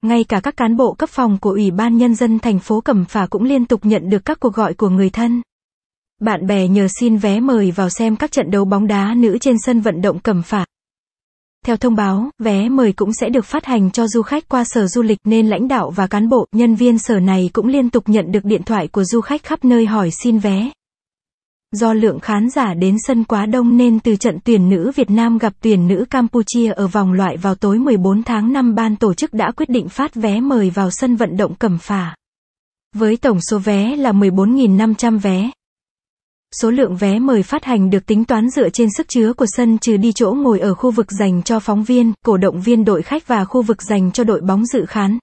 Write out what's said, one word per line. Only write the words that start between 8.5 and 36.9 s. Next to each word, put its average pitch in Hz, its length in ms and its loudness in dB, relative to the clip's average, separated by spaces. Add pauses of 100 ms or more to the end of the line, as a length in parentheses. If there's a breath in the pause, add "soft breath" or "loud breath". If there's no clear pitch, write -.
đấu 202 140 2
bóng 202 220 0
đá 202 280 -2
nữ 233 260 2
trên 254 240 2
sân 240 160 2
vận 190 220 -2
động 180 160 0
Cẩm 190 240 -2
Phả. 190 220 -4 (1000)
Theo 233 100 0
thông 240 180 0
báo, 208 440 -2
vé 208 300 -2
mời 254 240 2
cũng 202 200 -2
sẽ 226 160 -4
được 247 160 0
phát - 200 -6
hành 208 260 0
cho 226 180 -2
du 226 140 0
khách 294 260 -6
qua 247 160 0
sở 220 220 -2
du 240 160 -2
lịch 214 220 0
nên 220 220 2
lãnh 214 220 -2
đạo 233 220 -2
và 190 160 -2
cán 208 220 0
bộ, 233 240 2
nhân 226 220 4
viên 233 240 2
sở 214 220 0
này 185 320 2
cũng 208 140 -2
liên 262 240 0
tục 233 180 -2
nhận 196 240 0
được 202 120 0
điện 202 180 0
thoại 196 260 -4
của 196 160 -2
du 233 160 0
khách 285 220 -6
khắp - 220 -8
nơi 240 220 4
hỏi 208 240 0 (120)
xin 233 160 2
vé. 202 320 -2 (1040)
Do 220 200 0
lượng 214 280 0
khán 214 300 -2
giả 233 240 -2
đến 185 220 0 (100)
sân 233 180 0
quá 214 220 -2
đông 240 300 2
nên 240 240 4
từ 214 160 0
trận 170 280 -2
tuyển 202 240 4
nữ 190 280 0
Việt 254 140 0
Nam 226 280 2
gặp 220 220 -2
tuyển 190 280 2
nữ 196 220 0
Campuchia 233 640 0
ở 196 140 -2
vòng 185 260 0
loại 185 240 0
vào 185 180 -2
tối 202 240 0
mười 262 180 2
bốn 190 260 2
tháng 226 300 -2
năm, 247 220 2
ban 220 220 0
tổ 202 180 0
chức - 200 -6
đã 214 160 -2
quyết - 180 -4
định 226 200 -2
phát 285 260 -6
vé 214 260 -2
mời 240 300 0
vào 190 200 -2
sân 247 260 -2
vận 196 200 -2
động 185 180 -2
Cẩm 190 240 -2
Phả. 180 380 -6 (800)
Với 220 220 0
tổng 226 240 0
số 208 180 -4
vé 208 380 0
là 262 160 0
mười 196 180 4
bốn 196 240 2
nghìn 233 220 4
năm 220 180 2
trăm 226 240 0
vé. 196 320 -2 (1080)
Số 233 100 0
lượng 240 260 0